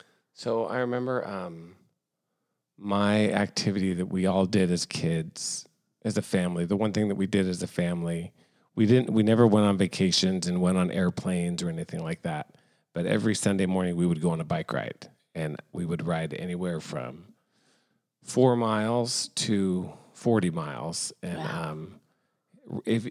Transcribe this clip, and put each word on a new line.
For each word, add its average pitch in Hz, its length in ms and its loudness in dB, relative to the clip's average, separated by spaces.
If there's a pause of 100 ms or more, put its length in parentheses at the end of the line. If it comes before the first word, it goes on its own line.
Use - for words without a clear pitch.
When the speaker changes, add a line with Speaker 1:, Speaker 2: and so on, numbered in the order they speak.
(380)
Speaker 1:
So 113 280 0
I 120 140 -4
remember, 123 460 -2
um, 87 500 -10 (1000)
my 101 540 2
activity 98 600 0
that 90 120 -2
we 92 200 0
all 95 180 4
did 92 260 4
as 87 140 0
kids, - 840 -4 (380)
as 104 140 0
a 101 40 -2
family, 90 440 0
the 98 100 0
one 107 160 0
thing 107 160 2
that 101 60 0
we 95 120 0
did 95 220 2
as 90 140 -4
a 90 40 -4
family, 85 640 -4 (420)
we 113 100 4
didn't, 120 300 6
we 110 80 4
never 113 240 6
went 104 180 6
on 101 140 4
vacations 92 680 0
and 90 140 0
went 90 160 4
on 90 140 2
airplanes 87 720 -2
or 87 80 -2
anything 82 340 -6
like 165 180 -8
that. 156 320 -6 (380)
But 85 140 -2
every 107 280 2
Sunday 98 300 2
morning 92 320 0
we 87 100 2
would 82 140 2
go 85 100 0
on 82 120 -2
a - 20 -4
bike 80 300 -4
ride, - 340 -6 (260)
and 78 220 -6 (160)
we 90 140 -4
would 80 200 -4
ride 80 280 -2
anywhere 87 460 -6
from 65 520 -10 (920)
four 127 340 4
miles 117 800 0
to 95 540 0 (220)
forty 107 380 2
miles. 78 720 -8
And, 87 160 -6
Speaker 2:
Wow. 80 320 -6
Speaker 1:
um, 78 300 -12 (840)
if, 110 260 0